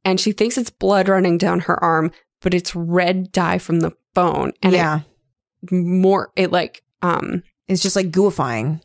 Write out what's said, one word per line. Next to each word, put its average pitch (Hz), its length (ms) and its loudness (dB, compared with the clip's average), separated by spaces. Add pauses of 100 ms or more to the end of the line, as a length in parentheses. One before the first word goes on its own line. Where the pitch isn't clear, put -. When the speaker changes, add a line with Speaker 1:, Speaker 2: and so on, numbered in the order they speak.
Speaker 1:
And 190 160 0
she 214 120 0
thinks 226 260 -2
it's 240 140 -4
blood 190 360 0
running 180 300 2
down 175 240 0
her - 220 -2
arm, 160 280 0 (300)
but 180 120 0
it's 180 220 -4
red 180 560 0
dye 175 280 -2
from 170 220 0
the 165 100 -2 (240)
phone. 143 360 0 (120)
And 185 100 4
Speaker 2:
Yeah. 156 280 0 (640)
Speaker 1:
it 180 80 -18
more, 185 640 2
it, 185 160 0
like, - 300 -2 (200)
um, 170 420 -2 (240)
Speaker 2:
It's 185 160 0
just, 190 120 -2
like, 190 160 -2
goofying. 156 720 0